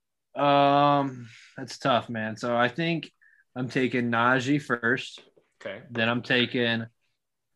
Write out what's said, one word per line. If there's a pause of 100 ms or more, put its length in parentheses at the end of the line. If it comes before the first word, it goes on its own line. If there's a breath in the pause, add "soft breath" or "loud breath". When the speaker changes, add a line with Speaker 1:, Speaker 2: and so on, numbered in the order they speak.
(340)
Speaker 1:
um, (280 loud breath)
that's
tough,
man.
So
I
think (440 soft breath)
I'm
taking
Najee
first. (420)
Speaker 2:
Okay. (100)
Speaker 1:
Then
I'm
taking (680)